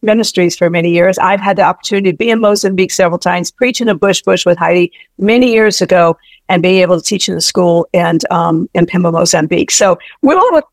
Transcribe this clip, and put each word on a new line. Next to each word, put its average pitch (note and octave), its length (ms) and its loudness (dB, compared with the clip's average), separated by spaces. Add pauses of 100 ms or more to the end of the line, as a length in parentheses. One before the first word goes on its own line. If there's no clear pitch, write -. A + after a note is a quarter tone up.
Ministries G#3+ 560 0
for F3 100 0
many E3+ 220 0
years. F3 260 2
I've F#3+ 220 0
had G3 160 -2
the G3 80 0
opportunity F#3+ 480 0
to D#3 60 -4
be A3+ 120 -4
in A3+ 120 0
Mozambique G3+ 500 0
several F3 300 0
times, F3+ 320 -4
preaching B3 340 -2
a G#3 80 2
bush G3 280 0
bush F#3 220 0
with F3 140 2
Heidi F3 320 0 (280)
many A#3 340 2
years A3 280 2
ago, F3 380 2 (300)
and F3+ 120 0
being F#3 220 2
able F3 180 2
to - 60 -18
teach G3 220 -4
in F3+ 80 -4
the E3+ 40 -6
school E3+ 540 0
and, E3+ 380 0
um, E3+ 420 -2
in F3 100 2
Pemba, F3 280 -2
Mozambique. E3 580 -2
So, F#3+ 260 0 (260)
Will, F4 380 2 (120)